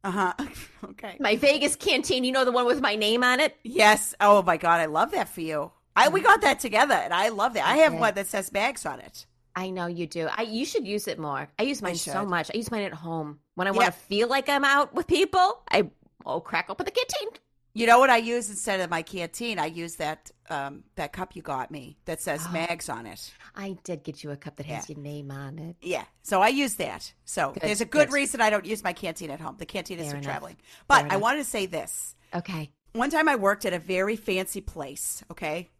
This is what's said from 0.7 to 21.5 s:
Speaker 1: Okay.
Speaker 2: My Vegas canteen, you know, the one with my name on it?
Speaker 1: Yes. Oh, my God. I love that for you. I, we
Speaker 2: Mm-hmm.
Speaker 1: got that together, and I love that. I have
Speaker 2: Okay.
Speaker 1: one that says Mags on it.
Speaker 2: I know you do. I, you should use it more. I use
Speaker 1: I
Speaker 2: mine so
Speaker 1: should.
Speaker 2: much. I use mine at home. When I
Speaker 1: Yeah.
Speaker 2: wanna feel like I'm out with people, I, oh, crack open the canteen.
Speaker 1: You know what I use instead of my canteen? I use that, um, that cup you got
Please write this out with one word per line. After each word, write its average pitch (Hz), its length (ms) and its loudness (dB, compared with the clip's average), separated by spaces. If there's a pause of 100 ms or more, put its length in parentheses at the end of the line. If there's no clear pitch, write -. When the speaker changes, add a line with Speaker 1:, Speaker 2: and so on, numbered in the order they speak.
Speaker 1:
Okay. 202 360 -14
Speaker 2:
My 294 160 4
Vegas 285 400 4
canteen, 262 480 0
you 254 80 0
know, 262 120 2
the 247 80 2
one 247 140 2
with 247 160 2
my 208 140 2
name 220 280 2
on 254 160 4
it? 302 240 0
Speaker 1:
Yes. 214 560 4
Oh, 202 220 8
my 170 160 2
God. 170 240 4
I 156 60 0
love 170 240 0
that 233 180 -2
for 175 120 -12
you. 156 300 -4 (240)
I, 262 140 8
we 381 120 2
Speaker 2:
Mm-hmm. - 60 4
Speaker 1:
got 415 140 8
that - 180 4
together, 233 360 4
and 165 180 -2
I 202 160 2
love 220 240 0
that. 156 140 0
I 247 100 4
have 311 160 8
Speaker 2:
Okay. - 60 -6
Speaker 1:
one 214 160 2
that 196 120 -4
says 190 240 -6
Mags 226 340 -2
on 143 140 -6
it. - 260 -20 (300)
Speaker 2:
I 185 140 -6
know 185 160 -6
you 175 220 -6
do. 160 280 -6
I, 220 60 -4
you 226 240 -4
should 294 220 -4
use 208 200 -4
it - 120 -8
more. 143 280 -6 (120)
I 220 40 0
use 254 200 -4
Speaker 1:
I 185 40 -4
Speaker 2:
mine 175 80 -4
so 165 180 -6
Speaker 1:
should. 202 160 -4
Speaker 2:
much. 170 240 -2
I - 40 -4
use 226 140 -6
mine 214 120 -4
at 190 100 -6
home. 160 460 -8 (160)
When 185 120 -2
I 196 40 0
Speaker 1:
Yeah. 202 60 0
Speaker 2:
wanna 226 140 4
feel 208 360 -2
like 269 220 0
I'm 277 160 2
out 277 280 4
with 339 140 -2
people, 381 540 2 (100)
I, - 180 2 (360)
oh, 165 160 -4
crack - 280 -4
open 208 160 -6
the 392 60 -6
canteen. 494 380 -4 (440)
Speaker 1:
You 226 140 0
know 240 120 10
what 262 100 8
I 233 80 8
use 233 320 -2
instead 196 320 -4
of 170 80 -4
my 165 120 -2
canteen? 190 560 -8
I 156 100 -2
use 165 280 -10
that, 156 340 -8 (200)
um, 139 340 -6 (120)
that 147 180 -6
cup 185 240 -10
you 160 40 -14
got 131 300 -6